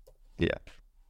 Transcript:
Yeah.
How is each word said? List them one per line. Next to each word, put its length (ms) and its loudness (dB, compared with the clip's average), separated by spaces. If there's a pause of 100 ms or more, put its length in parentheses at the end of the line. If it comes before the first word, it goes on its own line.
(380)
Yeah. 200 4 (520)